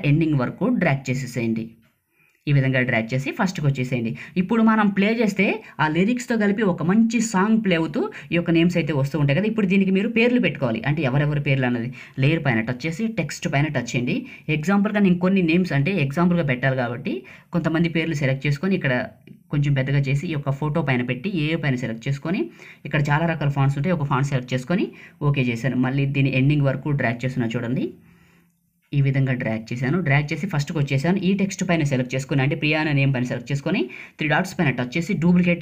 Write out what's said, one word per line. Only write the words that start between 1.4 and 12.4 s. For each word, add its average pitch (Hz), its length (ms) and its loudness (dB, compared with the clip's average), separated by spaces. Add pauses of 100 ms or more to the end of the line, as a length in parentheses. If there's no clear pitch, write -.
ఈ - 80 2
విధంగా 131 300 2
డ్రాగ్ 113 240 0
చేసి 135 180 -2 (100)
ఫస్ట్‌కి 175 280 -2
వచ్చేసేయండి. 127 440 -2 (300)
ఇప్పుడు 226 280 2
మనం 220 260 4
ప్లే 202 140 2 (100)
చేస్తే 196 260 2 (380)
ఆ - 20 4 (100)
లిరిక్స్తో 233 480 0
కలిపి 202 280 0
ఒక 160 200 -4
మంచి 226 260 4 (140)
సాంగ్ 214 340 4
ప్లే 185 160 4
అవుతూ 160 200 -2 (300)
ఈ - 60 -2
యొక్క 170 180 0
నేమ్స్ 175 240 4
అయితే 156 200 -2
వస్తూ 135 220 -2
ఉంటాయి 143 180 2
కదా. 208 120 0
ఇప్పుడు 220 220 0
దీనికి 190 240 4
మీరు 208 180 0
పేర్లు 240 300 4
పెట్టుకోవాలి, 120 440 -2
అంటే 151 200 0
ఎవరెవరి 147 380 0
పేర్లు 135 220 2
అన్నది 117 200 -2 (340)
లేయర్ 160 240 2